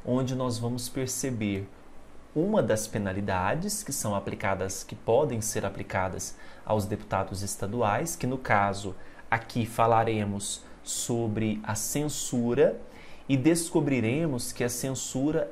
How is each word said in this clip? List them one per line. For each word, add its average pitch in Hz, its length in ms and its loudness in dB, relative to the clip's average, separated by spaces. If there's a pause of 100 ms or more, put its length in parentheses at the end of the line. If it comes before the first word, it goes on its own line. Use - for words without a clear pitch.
onde 127 300 2
nós 127 240 0
vamos 120 280 -2
perceber 110 800 -2 (680)
uma 196 260 4
das 107 240 2
penalidades 101 960 -2
que - 100 -8
são 110 220 -2
aplicadas, 98 680 -2
que - 100 -12
podem 123 480 2
ser 104 240 -2
aplicadas 95 720 -4 (260)
aos 107 220 2
deputados 98 560 -2
estaduais, 107 760 0
que - 120 -2
no 127 100 0
caso 101 580 2 (360)
aqui 113 340 0
falaremos 113 1000 2 (200)
sobre 110 800 0
a 107 100 -4
censura 143 1040 2 (500)
e 135 80 6
descobriremos 139 1120 2
que - 100 -4
a 120 60 2
censura 131 840 -2